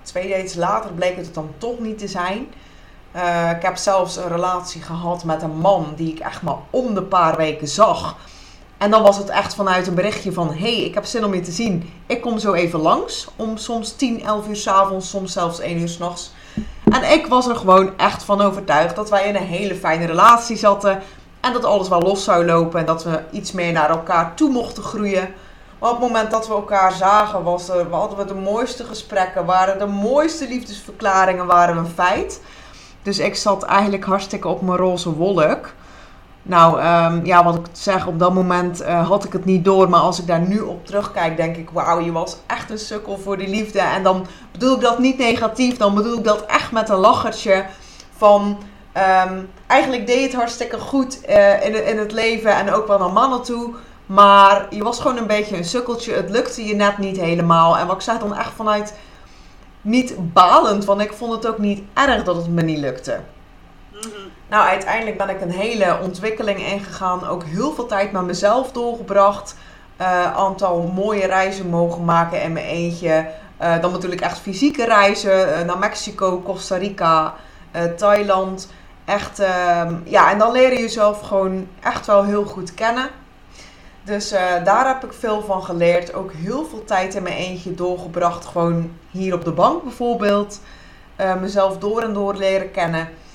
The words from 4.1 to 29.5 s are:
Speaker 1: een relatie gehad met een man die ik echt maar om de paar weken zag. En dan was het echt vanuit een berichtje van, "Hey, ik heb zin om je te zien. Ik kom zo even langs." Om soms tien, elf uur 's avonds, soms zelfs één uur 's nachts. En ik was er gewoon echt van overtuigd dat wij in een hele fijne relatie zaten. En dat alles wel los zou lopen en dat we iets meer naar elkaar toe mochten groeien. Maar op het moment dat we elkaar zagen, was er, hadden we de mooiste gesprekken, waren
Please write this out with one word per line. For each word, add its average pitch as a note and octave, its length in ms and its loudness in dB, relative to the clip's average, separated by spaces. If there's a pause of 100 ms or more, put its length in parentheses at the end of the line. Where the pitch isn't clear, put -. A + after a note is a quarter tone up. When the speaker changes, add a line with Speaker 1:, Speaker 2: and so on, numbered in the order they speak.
Speaker 1:
een F3+ 120 -8
relatie F3 540 -4
gehad E3+ 420 -6
met D#3+ 180 -2
een D#3 160 -6
man E3 380 2
die D#3+ 160 -4
ik D#3 80 -10
echt - 220 -10
maar D#3+ 140 -4 (140)
om B3 240 -2
de G3 100 -2
paar E3 340 2
weken D3+ 300 -2
zag. F#3+ 480 2 (600)
En G#3 140 0
dan A3 120 6
was G3+ 140 8
het G3+ 120 -8
echt - 260 -4
vanuit F#3 320 0
een F#3 80 -4
berichtje G3 380 -2
van, E3 200 -2
"Hey, G#3 300 -2
ik - 100 -6
heb G#3 120 -4
zin A3 200 -4
om G3 80 0
je F3+ 80 -2
te F3 100 -8
zien. G3 420 -4 (120)
Ik - 160 -4
kom A3+ 180 -4
zo G#3 140 0
even E3+ 260 0
langs." G#3+ 560 0
Om A3 220 -6
soms A3+ 380 -8
tien, A#3 280 -2
elf G#3 240 -2
uur G#3 80 -6
's G3+ 120 -8
avonds, F#3+ 420 2
soms F#3+ 240 -6
zelfs E3+ 260 -4
één F3 200 -4
uur E3+ 100 -2
's E3+ 80 -10
nachts. F3 360 -10 (580)
En - 200 4
ik D#4 160 4
was B3 200 4
er A#3 80 0
gewoon F#3+ 420 4
echt - 260 0
van G3+ 180 2
overtuigd E3+ 540 2
dat G#3 140 -6
wij G3+ 180 2
in G3+ 80 -2
een F#3+ 120 -2
hele F3+ 280 -4
fijne E3+ 300 -2
relatie G#3+ 520 6
zaten. G3+ 440 2 (380)
En B3 140 -2
dat A#3 120 -2
alles G3 220 2
wel F3 140 2
los G3 220 0
zou F3 220 2
lopen E3+ 340 2
en D#3+ 60 -2
dat E3 180 -2
we D#3+ 160 -2 (120)
iets - 200 -10
meer F3 200 -4
naar D#3+ 180 2
elkaar E3 460 -2
toe D4+ 160 2
mochten A#3 320 -4
groeien. G3 500 -4 (460)
Maar A3+ 100 0
op A#3 120 0
het B3 100 2
moment A3 200 0
dat A3 160 -2
we G#3+ 60 -4
elkaar G3 380 2
zagen, F#3+ 520 2
was F3 260 -2
er, F3 220 0
hadden G3 260 -4
we G3 80 -4
de F#3+ 100 -8
mooiste G#3+ 480 -4
gesprekken, F#3+ 600 -4
waren F#3 340 2